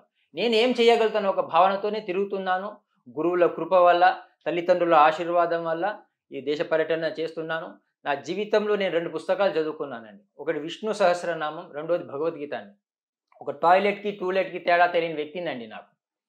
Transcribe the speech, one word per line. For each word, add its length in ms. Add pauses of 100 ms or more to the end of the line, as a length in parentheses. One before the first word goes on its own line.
(360)
నేనేం 360
చేయగలుగుతాను 580
ఒక 100
భావనతోనే 600
తిరుగుతున్నాను. 760 (320)
గురువుల 360
కృప 280
వల్ల, 480 (240)
తల్లిదండ్రుల 480
ఆశీర్వాదం 720
వల్ల 340 (320)
ఈ 100
దేశ 200
పర్యటన 420 (160)
చేస్తున్నాను. 540 (320)
నా 80
జీవితంలో 640
నేను 180
రెండు 160
పుస్తకాలు 420
చదువుకున్నానండి. 720 (160)
ఒకటి 200
విష్ణు 320
సహస్రనామం, 800
రెండోది 320
భగవద్గీత 500
అండి. 220 (680)
ఒక 100
టాయిలెట్కి 600
టూలెట్కి 480
తేడా 260
తెలియని 300
వ్యక్తినండి 520
నాకు. 240 (380)